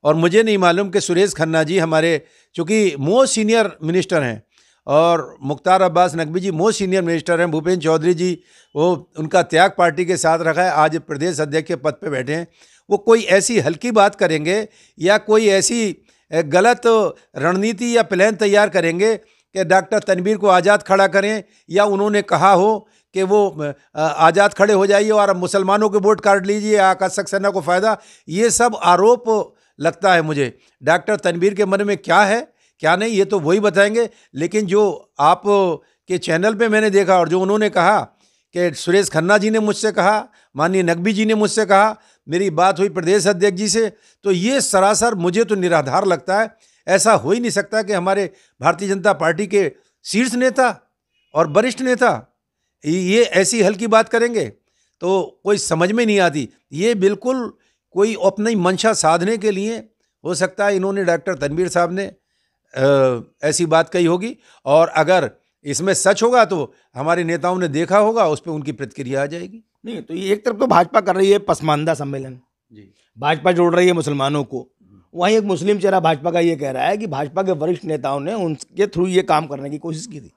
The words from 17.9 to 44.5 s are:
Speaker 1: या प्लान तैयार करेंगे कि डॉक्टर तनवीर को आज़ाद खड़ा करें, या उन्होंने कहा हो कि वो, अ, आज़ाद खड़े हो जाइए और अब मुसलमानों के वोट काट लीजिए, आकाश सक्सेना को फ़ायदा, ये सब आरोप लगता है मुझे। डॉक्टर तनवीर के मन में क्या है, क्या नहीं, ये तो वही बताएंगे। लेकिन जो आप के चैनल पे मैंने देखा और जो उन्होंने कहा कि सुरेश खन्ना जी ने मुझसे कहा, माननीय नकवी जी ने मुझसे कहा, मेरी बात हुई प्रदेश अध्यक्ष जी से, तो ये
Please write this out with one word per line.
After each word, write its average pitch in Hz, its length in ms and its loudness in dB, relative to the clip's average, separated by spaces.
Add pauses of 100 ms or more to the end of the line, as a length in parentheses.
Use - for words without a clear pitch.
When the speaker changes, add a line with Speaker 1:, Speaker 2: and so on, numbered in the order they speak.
Speaker 1:
या 226 60 4
प्लान 196 320 2
तैयार 208 340 2
करेंगे 185 480 0
कि - 460 -8
डॉक्टर 185 360 2
तनवीर 196 380 0
को 196 100 0
आज़ाद 190 360 4
खड़ा 196 240 2
करें, 196 360 -2 (260)
या 196 160 2
उन्होंने 208 360 0
कहा 180 300 2
हो 196 360 2 (260)
कि 190 100 -2
वो, 185 500 0 (220)
अ, 151 40 -6
आज़ाद 160 540 2
खड़े 208 200 2
हो 196 120 4
जाइए 202 240 2
और 208 200 2
अब 190 60 2
मुसलमानों 196 540 0
के 202 80 2
वोट 208 240 2
काट 196 240 2
लीजिए, 208 320 0
आकाश 190 340 2
सक्सेना 196 380 -2
को 185 120 -2
फ़ायदा, 190 360 0 (320)
ये 208 200 0
सब 233 340 0
आरोप 214 680 2 (260)
लगता 170 340 2
है 170 80 4
मुझे। 143 360 -4 (260)
डॉक्टर 175 320 0
तनवीर 185 380 -2
के 202 120 0
मन 190 160 -2
में 202 160 -2
क्या 175 240 2
है, 220 320 -2 (260)
क्या 160 160 2
नहीं, 214 140 -4
ये 202 160 0
तो 202 140 -2
वही 165 200 0
बताएंगे। 208 500 0 (260)
लेकिन 175 300 -2
जो 196 540 -2
आप 180 220 4 (640)
के 180 100 -4
चैनल 180 360 -2
पे 220 160 0
मैंने 214 200 2
देखा 190 300 4
और 160 100 2
जो 185 120 0
उन्होंने 208 280 0
कहा 185 300 2 (540)
कि 175 200 -2
सुरेश 180 360 0
खन्ना 175 280 2
जी 208 120 0
ने 220 100 0
मुझसे 214 320 -2
कहा, 208 360 0 (280)
माननीय 180 280 0
नकवी 170 300 0
जी 214 120 0
ने 220 100 0
मुझसे 214 300 0
कहा, 202 340 2 (300)
मेरी 185 200 -2
बात 170 300 0
हुई 196 100 0
प्रदेश 175 380 0
अध्यक्ष 196 300 0
जी 214 100 -4
से, 214 240 -2 (320)
तो 196 80 -2
ये 220 300 0